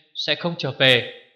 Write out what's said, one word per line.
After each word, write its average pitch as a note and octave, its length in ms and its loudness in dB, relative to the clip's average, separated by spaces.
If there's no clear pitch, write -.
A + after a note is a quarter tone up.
sẽ - 200 -4
không E3+ 220 -6
trở C#3 140 -6
về, B2+ 520 2